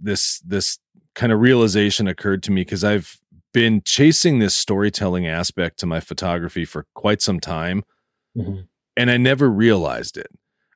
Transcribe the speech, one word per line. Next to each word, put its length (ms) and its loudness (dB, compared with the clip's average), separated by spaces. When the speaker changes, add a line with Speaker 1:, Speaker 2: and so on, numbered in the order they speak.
Speaker 1:
this, 380 -4
this 380 -6
kind 180 0
of 80 2
realization 640 4
occurred 360 -2
to 100 -4
me, 100 0
'cause 220 -4
I've 340 -2
been 320 4
chasing 520 4
this 160 2
storytelling 720 -2
aspect 540 -4
to 60 -6
my 120 -2
photography 680 -6
for 260 -12
quite 300 0
some 180 -2
time, 440 -6
Speaker 2:
Mm-hmm. 240 -6
Speaker 1:
and 120 2
I 60 2
never 340 2
realized 680 0
it. 100 -14